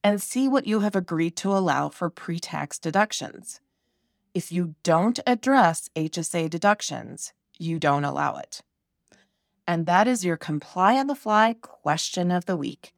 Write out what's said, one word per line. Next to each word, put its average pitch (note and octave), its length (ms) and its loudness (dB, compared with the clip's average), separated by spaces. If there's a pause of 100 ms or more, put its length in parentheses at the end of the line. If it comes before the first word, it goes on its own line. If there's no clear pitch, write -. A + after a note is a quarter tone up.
and G#3 160 4
see C4 280 0
what C4+ 180 2
you G#3+ 140 2
have G3+ 160 0
agreed E3+ 400 0
to G3 140 -2
allow D3+ 380 2
for E3+ 220 -6
pre-tax - 680 -8
deductions. - 800 -4 (760)
If F3 180 -6
you E3+ 300 -2
don't F3 440 2
address A#3+ 720 2
H D#3 220 -4
S D#3+ 160 -6
A E3 120 0
deductions, D#3+ 840 -2 (260)
you E3 200 -4
don't C#3+ 260 2
allow C#3+ 320 -2
it. - 240 -14 (1040)
And E3+ 200 0
that F3+ 200 6
is A3+ 200 0
your E3+ 100 0
Comply F#3 640 0
on C4+ 80 0
the C#4+ 80 -2
Fly A3 480 2
question - 680 -2
of F3 140 0
the F#3 120 -2
week. C#3+ 420 -8